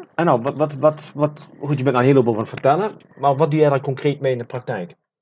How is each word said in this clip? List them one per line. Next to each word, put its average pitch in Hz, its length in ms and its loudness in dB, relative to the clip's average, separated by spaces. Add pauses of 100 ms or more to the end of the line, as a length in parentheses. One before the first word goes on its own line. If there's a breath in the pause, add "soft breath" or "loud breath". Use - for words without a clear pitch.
(160)
En 165 100 0
nou, 135 160 4
wat, 139 160 -4
wat, 147 180 -2
wat, 151 400 0
wat, 147 320 -4 (120)
goed, 143 180 -4
je 127 60 -4
bent 131 120 0
nou - 20 0
een 127 140 6
heleboel 120 220 4
van 110 100 -4
het - 80 -14
vertellen, 165 400 0 (240)
maar 139 200 0
wat 151 160 0
doe 151 80 2
jij 151 100 4
daar 139 120 2
concreet 139 400 -4
mee 135 100 -2
in 123 60 -2
de 120 80 -8
praktijk? 104 480 -10 (280)